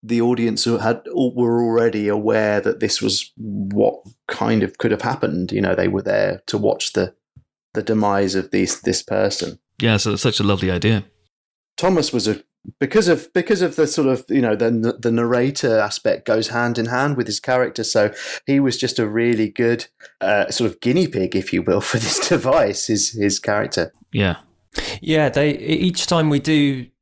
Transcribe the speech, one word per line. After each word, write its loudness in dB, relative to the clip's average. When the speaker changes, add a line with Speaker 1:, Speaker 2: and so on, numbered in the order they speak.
Speaker 1:
the 0
audience 0
who 0
had, 0
were 2
already 2
aware 2
that -2
this -2
was -4
what -2
kind 0
of -6
could 0
have -2
happened. -4
You -2
know, 2
they 0
were -2
there -2
to -4
watch -2
the, -2
the -4
demise 0
of -4
this, 0
this -2
person. -4
Speaker 2:
Yeah, 2
so 0
it's -4
such 0
a 0
lovely 0
idea. 0
Speaker 1:
Thomas 0
was 0
a, -2
because 2
of, 0
because 0
of -2
the 4
sort 0
of, 0
you 2
know, 2
the, 0
the 0
narrator 2
aspect 0
goes 2
hand 0
in 0
hand 0
with -2
his -6
character. 0
So 2
he 4
was 2
just -4
a 0
really 2
good, 0
uh, 2
sort 0
of -18
guinea 2
pig, -2
if -4
you 0
will, 2
<laughs> -8
for -2
this -2
device, 0
his, 0
his 0
character. -2
Speaker 2:
Yeah. 0
Speaker 3:
Yeah, 0
they, 2
e-, -4
each 0
time 2
we 2
do 0